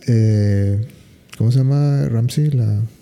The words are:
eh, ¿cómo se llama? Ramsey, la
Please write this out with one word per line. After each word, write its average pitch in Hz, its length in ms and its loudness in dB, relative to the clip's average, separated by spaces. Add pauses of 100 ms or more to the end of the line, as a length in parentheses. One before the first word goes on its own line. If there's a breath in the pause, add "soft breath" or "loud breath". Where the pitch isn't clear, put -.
eh, 104 800 0 (500 loud breath)
¿cómo 110 140 0
se 131 80 2
llama? 143 500 0
Ramsey, 123 420 -2
la 107 300 0 (200)